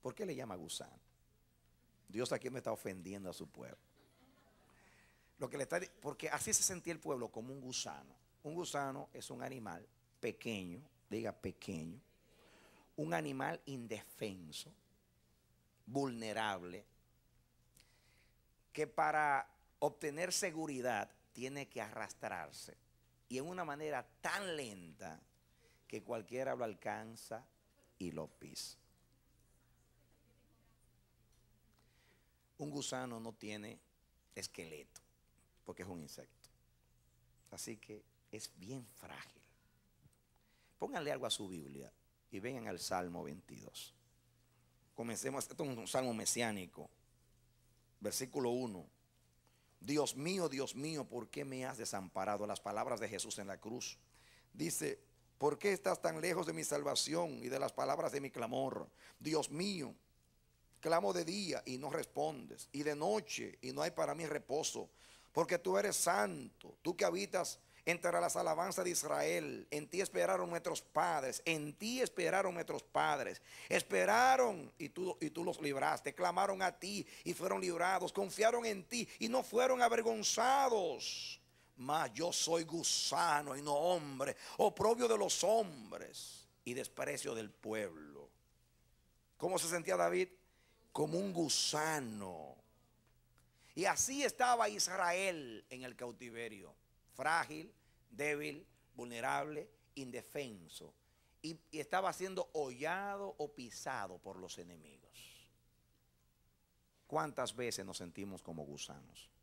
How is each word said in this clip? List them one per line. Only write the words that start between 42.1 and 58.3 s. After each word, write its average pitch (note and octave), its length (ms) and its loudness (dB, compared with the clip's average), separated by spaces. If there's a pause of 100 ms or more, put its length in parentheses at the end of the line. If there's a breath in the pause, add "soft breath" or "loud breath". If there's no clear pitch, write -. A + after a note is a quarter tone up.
y G2+ 100 -8
vengan A#2 280 -6
al F#2 120 -6
Salmo F2 440 -2
veintidós. - 720 -12 (1000)
Comencemos, A#2 560 -4
esto - 140 -6
es C#3 140 -4
un A2 100 -8
salmo C3 260 2
mesiánico. G#2+ 760 0 (1120)
Versículo B2+ 520 0
uno. A2+ 340 -2 (920 soft breath)
"Dios C#3+ 360 2
mío, E3+ 320 0
Dios C3+ 280 -2
mío, D3 280 -2
¿por A2+ 260 -6
qué C#3+ 140 -6
me C3 220 -4
has B2 120 -6
desamparado?". G2 680 -2
Las G#2 160 -4
palabras A2 380 0
de G#2 100 -2
Jesús G#2 300 -4
en G2+ 80 -8
la F#2+ 120 -8
cruz. - 380 -8 (560 loud breath)
Dice, D3+ 460 -2 (400)
"¿Por D3 180 4
qué G2+ 160 4
estás - 280 2
tan D#3+ 200 0
lejos E3 240 0
de D#3+ 80 -2
mi D#3+ 100 -4
salvación C#3+ 800 0
y B2 60 -4
de C3+ 100 0
las C3+ 140 0
palabras C#3+ 380 0
de C#3 100 -2
mi C3+ 80 -6
clamor? B2+ 580 -2 (320 loud breath)